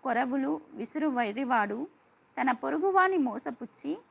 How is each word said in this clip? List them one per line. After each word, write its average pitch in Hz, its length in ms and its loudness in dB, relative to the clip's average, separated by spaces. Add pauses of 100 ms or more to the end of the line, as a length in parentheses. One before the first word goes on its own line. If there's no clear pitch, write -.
కొరవులు 269 580 0 (120)
విసురు 294 340 -4
వెర్రివాడు 240 800 0 (540)
తన 262 100 2
పొరుగువాని 370 680 2
మోసపుచ్చి 277 800 -4 (140)